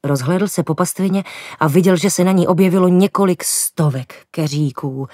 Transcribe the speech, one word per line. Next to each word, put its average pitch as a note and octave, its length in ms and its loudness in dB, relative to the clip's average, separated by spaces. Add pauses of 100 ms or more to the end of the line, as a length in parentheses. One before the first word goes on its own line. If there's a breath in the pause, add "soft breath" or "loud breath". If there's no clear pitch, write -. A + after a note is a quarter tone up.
Rozhlédl C#3+ 440 0
se F3 160 -4
po D#3 120 -2
pastvině F#3+ 480 -2 (360 loud breath)
a D#3 80 2
viděl, F3+ 280 4
že F3 140 0
se F3+ 140 0
na F#3+ 80 2
ní F3 160 2
objevilo F#3 400 2
několik F#3 560 2
stovek - 720 -4 (160)
keříků, C#3+ 840 -4